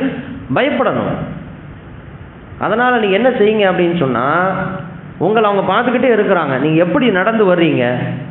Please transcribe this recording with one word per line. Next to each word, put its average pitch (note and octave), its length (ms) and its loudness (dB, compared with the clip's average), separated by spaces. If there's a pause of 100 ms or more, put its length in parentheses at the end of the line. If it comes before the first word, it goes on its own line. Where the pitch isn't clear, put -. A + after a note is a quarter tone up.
(560)
பயப்படணும். G#3 600 0 (1400)
அதனால A#3+ 380 0
நீங்க G3+ 180 2
என்ன A#3 140 2
செய்யுங்க G#3 440 2
அப்படின்னு F3 260 2
சொன்னா, C#3+ 520 0 (680)
உங்களை G#3 340 2
அவங்க F#3 220 0
பார்த்துக்கிட்டே A3+ 460 2
இருக்கிறாங்க. E3 400 2
நீங்க D#3 240 2
எப்படி B3+ 260 2
நடந்து G#3 360 2
வர்றீங்க? C#3+ 520 2 (340)